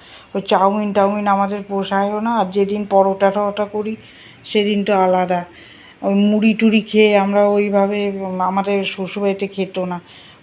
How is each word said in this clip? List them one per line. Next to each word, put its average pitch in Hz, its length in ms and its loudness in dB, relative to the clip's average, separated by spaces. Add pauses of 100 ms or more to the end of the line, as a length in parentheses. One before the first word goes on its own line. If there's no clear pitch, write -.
(340)
ওই 196 80 -4
চাউমিন 202 500 0
টাউমিন 208 360 0
আমাদের 196 400 0
পোষায়ও 202 520 -2
না। 233 160 -2
আর 202 140 0
যেদিন 202 340 -2
পরোটা 196 460 2
টরোটা 208 340 -2
করি 214 320 -6 (480)
সেদিন 202 400 0
তো 208 100 0
আলাদা। 185 500 2 (580)
ওই 196 120 0
মুড়ি 208 400 2
টুড়ি 220 260 2
খেয়ে 214 360 4
আমরা 202 320 4
ওইভাবে, 202 600 0
উম, 190 320 -6
আমাদের 196 440 -2
শ্বশুরবাড়িতে 196 640 -4
খেত 190 320 -6
না। 180 220 -6 (420)